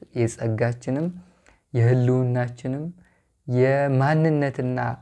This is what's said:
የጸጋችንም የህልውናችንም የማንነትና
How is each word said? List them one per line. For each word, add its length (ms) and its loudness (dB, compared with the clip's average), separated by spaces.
የጸጋችንም 920 -2
የህልውናችንም 1120 0
የማንነትና 1300 2